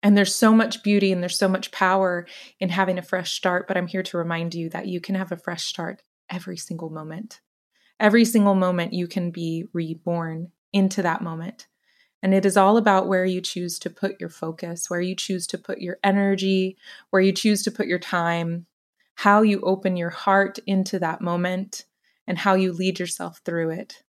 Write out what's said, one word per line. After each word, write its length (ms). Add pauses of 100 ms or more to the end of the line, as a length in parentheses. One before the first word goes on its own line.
And 120
there's 200
so 180
much 300
beauty 280
and 120
there's 160
so 80
much 240
power 560 (320)
in 100
having 300
a 20
fresh 320
start, 340
but 100
I'm 100
here 160
to 140
remind 360
you 160
that 180
you 140
can 140
have 160
a 60
fresh 260
start 400 (260)
every 280
single 340
moment. 480 (600)
Every 260
single 280
moment 400
you 140
can 240
be 420
reborn 760 (200)
into 300
that 220
moment. 420 (560)
And 120
it 120
is 120
all 200
about 300
where 180
you 140
choose 400
to 100
put 300
your 100
focus, 600
where 120
you 140
choose 320
to 100
put 220
your 240
energy, 720 (320)
where 120
you 100
choose 320
to 80
put 160
your 120
time, 680 (500)
how 260
you 200
open 360
your 120
heart 580
into 320
that 220
moment, 640 (420)
and 100
how 180
you 180
lead 260
yourself 460
through 260
it. 400